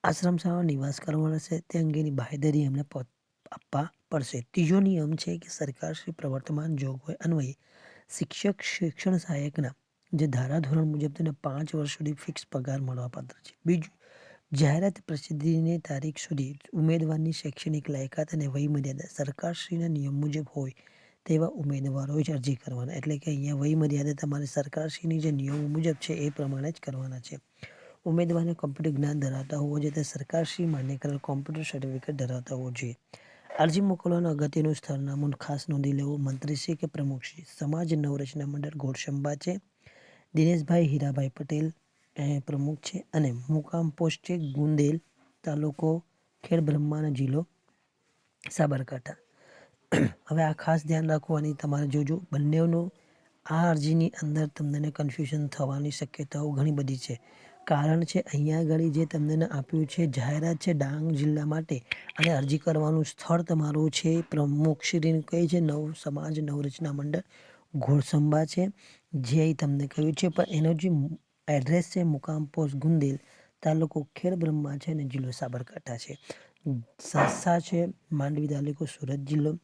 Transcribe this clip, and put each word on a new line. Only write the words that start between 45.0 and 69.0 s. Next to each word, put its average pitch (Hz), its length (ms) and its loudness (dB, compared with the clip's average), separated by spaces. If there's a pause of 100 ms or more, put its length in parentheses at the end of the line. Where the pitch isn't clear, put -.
તાલુકો 156 600 0 (400)
ખેડબ્રહ્માનો 151 640 2
જિલ્લો 135 360 0 (1040)
સાબરકાંઠા. 135 680 -2 (760)
<clears throat> - 380 2
હવે 160 140 4
આ 156 100 4
ખાસ 160 340 2
ધ્યાન 160 220 2
રાખવું 156 300 2
અને 151 160 0
તમારે 143 320 0
જોજો, 147 360 0 (100)
બંનેનો 165 600 2 (540)
આ 165 240 4
અરજીની 160 420 4 (100)
અંદર 151 240 0
તમને 147 440 -2
કન્ફ્યુઝન 147 580 -2
થવાની 143 420 -2
શક્યતાઓ 147 600 -6
ઘણી 143 200 2
બધી 135 260 0
છે. 123 240 -8 (440)
કારણ 160 400 4
છે 180 160 0
અહીંયા 151 380 2
આગળ 160 320 2
જે 156 160 2
તમને 156 380 2
આપ્યું 156 420 0
છે, 170 200 0
જાહેરાત 147 500 0
છે 175 160 0
ડાંગ 151 400 0
જિલ્લા 151 320 2
માટે 151 380 -2 (360)
અને 160 120 4
અરજી 143 280 2
કરવાનું 156 460 2
સ્થળ - 380 0
તમારું 156 480 2
છે 165 400 2
પ્રમુખશ્રીનું 151 920 2
કઈ 170 240 2
છે, 170 140 4
નવ, 151 340 0
સમાજ 147 460 -4
નવરચના 143 520 -2
મંડળ 147 300 -2 (520)
ઘોડસંબા 147 720 4
છે, 180 240 0 (440)